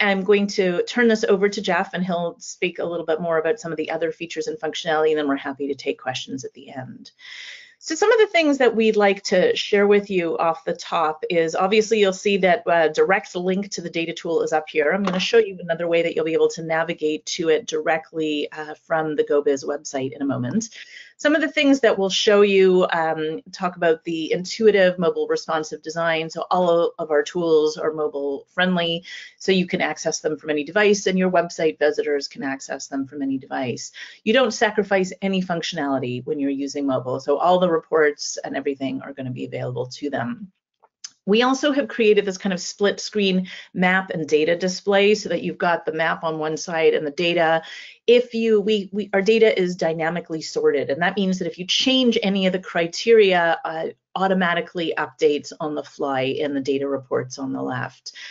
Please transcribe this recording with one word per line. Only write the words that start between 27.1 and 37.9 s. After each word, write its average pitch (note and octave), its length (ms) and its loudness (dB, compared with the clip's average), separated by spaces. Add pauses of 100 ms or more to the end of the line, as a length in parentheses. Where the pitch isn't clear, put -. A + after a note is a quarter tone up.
tools D#3 520 2
are D#3+ 160 -4
mobile C#3+ 600 -4
friendly, F3 500 -2 (360)
so - 120 -2
you F#3 140 2
can - 160 -4
access D#3 380 -4
them D#3 180 -4
from D3+ 140 -6
any D3+ 120 -2
device, G3+ 440 2
and F#3 100 0
your F#3 140 2
website E3+ 480 0
visitors D3 480 0
can - 160 -12
access C3+ 420 -8
them C#3 220 -8
from C#3+ 160 -10
any C3+ 160 -4
device. C3+ 520 -8 (340)
You G#3+ 80 2
don't B3+ 180 4
sacrifice G3+ 600 0 (120)
any G3 180 -2
functionality C#3 840 -4
when D3 160 -6
you're C#3 120 -2
using C#3 340 -6
mobile. C3 340 -2
So C#3+ 180 0
all F3+ 200 4
the F3+ 140 2
reports D#3 720 0